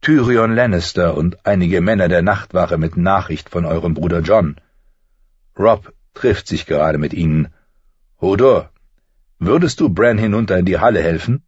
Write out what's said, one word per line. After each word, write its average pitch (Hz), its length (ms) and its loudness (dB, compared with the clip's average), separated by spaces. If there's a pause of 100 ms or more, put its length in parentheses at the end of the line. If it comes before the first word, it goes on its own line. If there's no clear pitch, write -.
"Tyrion 120 580 2
Lannister 87 560 0
und 78 160 -2 (200)
einige 90 280 0
Männer 95 300 0
der 87 220 2
Nachtwache 90 460 -2
mit 80 200 -4
Nachricht 90 520 -2
von 85 240 -4
eurem 82 200 -2
Bruder 85 260 -2
Jon. 85 380 0 (1000)
Robb 110 360 0 (200)
trifft - 340 -2
sich - 180 -6
gerade 76 400 -2
mit - 80 -6
ihnen. 78 340 -2 (720)
Hodor, 98 500 2 (680)
würdest 143 400 0
du - 100 2
Bran 107 280 2
hinunter 104 420 0
in 90 60 2
die 90 200 0
Halle 110 160 2
helfen?" 85 460 -2